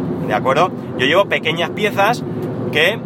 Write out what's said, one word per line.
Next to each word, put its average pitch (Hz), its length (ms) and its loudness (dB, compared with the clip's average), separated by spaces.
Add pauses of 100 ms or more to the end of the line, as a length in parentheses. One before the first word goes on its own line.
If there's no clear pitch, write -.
(280)
¿de 107 80 0
acuerdo? 131 360 2 (280)
Yo 131 80 2
llevo 180 180 4
pequeñas 160 460 -2
piezas 208 520 0 (480)
que 180 340 2